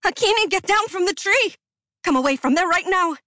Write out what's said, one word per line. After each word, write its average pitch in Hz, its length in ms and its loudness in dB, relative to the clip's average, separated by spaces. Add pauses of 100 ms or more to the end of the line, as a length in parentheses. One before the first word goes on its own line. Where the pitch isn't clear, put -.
Hakini, 427 460 0
get 381 160 -2
down 427 220 2
from 359 180 -2
the 392 80 -2
tree! 415 400 0 (480)
Come 311 140 0
away 269 200 0
from 262 180 0
there 349 140 0
right 339 180 0
now! 349 300 0 (100)